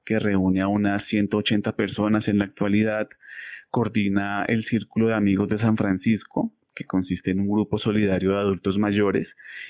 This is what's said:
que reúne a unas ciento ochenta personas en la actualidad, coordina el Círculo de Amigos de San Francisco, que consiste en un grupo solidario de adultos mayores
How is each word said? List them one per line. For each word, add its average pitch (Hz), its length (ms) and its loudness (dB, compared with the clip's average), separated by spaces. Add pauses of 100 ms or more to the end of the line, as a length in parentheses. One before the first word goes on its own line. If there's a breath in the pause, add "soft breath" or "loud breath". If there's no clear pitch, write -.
que 110 140 0
reúne 95 420 2
a 95 60 0
unas 101 400 0
ciento 104 300 0
ochenta 107 380 0
personas 107 520 0
en 104 120 4
la 98 60 2
actualidad, 107 640 0 (640 loud breath)
coordina 101 720 0
el 113 200 0
Círculo 110 420 0
de 113 80 2
Amigos 101 340 2
de 107 80 0
San 110 200 2
Francisco, 104 760 -2 (240)
que - 100 -12
consiste 92 460 -2
en 95 80 0
un 101 100 -2
grupo 104 300 0
solidario 95 520 0
de 98 60 0
adultos 98 400 -2
mayores 101 500 0 (420 loud breath)